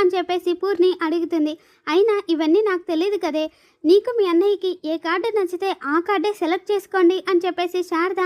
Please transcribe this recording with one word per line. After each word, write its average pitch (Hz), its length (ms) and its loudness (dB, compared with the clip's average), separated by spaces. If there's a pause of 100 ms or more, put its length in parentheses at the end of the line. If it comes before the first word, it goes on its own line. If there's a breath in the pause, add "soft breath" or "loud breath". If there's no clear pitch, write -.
అని 370 160 4
చెప్పేసి 359 360 -2
పూర్ణి 370 500 0
అడుగుతుంది. 320 560 -2 (300 soft breath)
"అయినా 403 400 2
ఇవన్నీ 330 340 2
నాకు 370 200 0
తెలియదు 359 340 -2
కదే. 311 340 -2 (340 soft breath)
నీకు 415 340 4
మీ 392 80 2
అన్నయ్యకి 359 580 0
ఏ 311 120 -4
కార్డు 339 320 -2 (100)
నచ్చితే 370 460 -2
ఆ 285 140 0
కార్డే 392 340 0
సెలెక్ట్ 370 400 -4
చేసుకోండి" 370 560 2
అని 359 180 2
చెప్పేసి 359 360 -2
శారద 349 440 -2